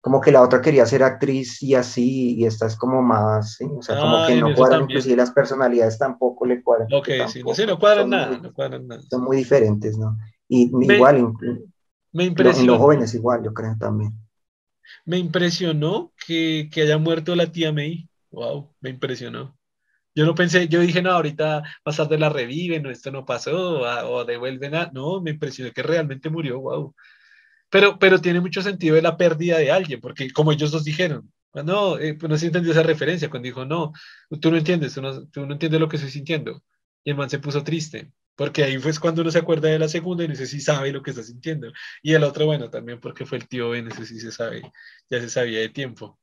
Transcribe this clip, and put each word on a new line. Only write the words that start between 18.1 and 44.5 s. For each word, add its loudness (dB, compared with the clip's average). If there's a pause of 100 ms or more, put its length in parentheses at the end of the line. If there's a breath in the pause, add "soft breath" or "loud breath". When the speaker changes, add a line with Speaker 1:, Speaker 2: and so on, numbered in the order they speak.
Speaker 2:
Wow, -10
me -12
impresionó. -10 (580)
Yo 4
no 2
pensé, 2
yo 4
dije, 2
"No, 0
ahorita -2 (220 loud breath)
más -4
tarde 0
la 2
reviven, -4
no, -10
esto -12
no -12
pasó, -4
a-, -4
o -4
devuelven -8
a", -4
no, -6
me -6
impresionó -10
que -8
realmente -4
murió, -6
wow. -8 (760 soft breath)
Pero, 4
pero 6
tiene 0
mucho -6
sentido 0
de 6
la 0
pérdida 2
de 2
alguien, -2
porque -10
como 2
ellos -2
dos -4
dijeron, -4 (220)
"Ah, -10
no, -2
eh, -6
pues -8
no 0
se -4
entendió 0
esa 4
referencia", -2
cuando -10
dijo, -10
"No, -6 (480 loud breath)
tú 2
no 2
entiendes, -2
tú -10
no, -10
tú -12
no -8
entiendes -2
lo 0
que -6
estoy -6
sintiendo". -8 (420)
Y -4
el -2
man -6
se -4
puso -4
triste, -8 (220)
porque -2
ahí -2
fue -2
cuando 0
uno 0
se 2
acuerda 0
de 2
la 0
segunda -4
y -6
dice, -8
"Sí -10
sabe -2
lo -10
que -10
está -12
sintiendo". -10 (300 loud breath)
Y 0
el 6
otro, 0
bueno, -2
también -14
porque -14
fue -8
el -14
tío -6
Ben, -8
ese -14
sí -16
se -14
sabe, -10 (480 soft breath)